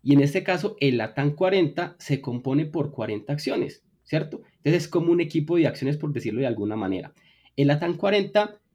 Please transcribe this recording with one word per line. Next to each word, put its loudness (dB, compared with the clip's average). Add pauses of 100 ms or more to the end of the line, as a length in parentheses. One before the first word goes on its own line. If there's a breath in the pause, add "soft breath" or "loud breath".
Y 4
en 8
este 2
caso, -2
el 2
latam 0
cuarenta 0
se -2
compone -2
por -4
cuarenta -6
acciones, -4 (200)
¿cierto? -4 (120)
Entonces 0
es -8
como 0
un 4
equipo 0
de 4
acciones, -2
por -6
decirlo -4
de 0
alguna -4
manera. -4 (440 soft breath)
En 4
latam 0
cuarenta 0 (140)